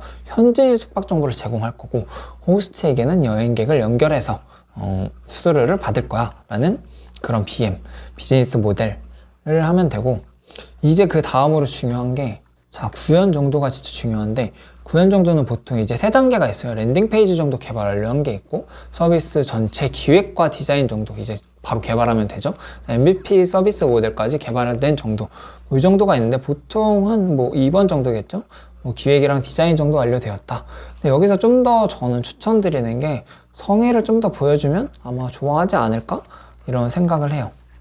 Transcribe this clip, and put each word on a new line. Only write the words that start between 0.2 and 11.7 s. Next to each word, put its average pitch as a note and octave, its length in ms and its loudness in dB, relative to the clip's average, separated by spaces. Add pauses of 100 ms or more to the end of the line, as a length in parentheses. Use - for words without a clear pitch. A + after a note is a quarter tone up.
현지 A#3+ 520 4
숙박 G3 320 -6
정보를 D3 260 0
제공할 A2+ 440 -6
거고 - 260 -6 (420)
호스트에게는 E3+ 800 2
여행객을 A#2 560 0
연결해서, A#2+ 600 0 (340)
어, G2 340 -4 (160)
수수료를 D3+ 540 0
받을 - 280 -4
거야"라는 A#2 760 -4 (400)
그런 A2 240 -2
비엠, G#2+ 340 -4 (340)
비즈니스 B2+ 440 0
모델을 G#2 400 0 (480)
하면 D#3+ 420 2
되고, A#2+ 320 -2 (640)
이제 E3 240 4
그 D#3 160 0
다음으로 D3 420 2
중요한 B2 500 -4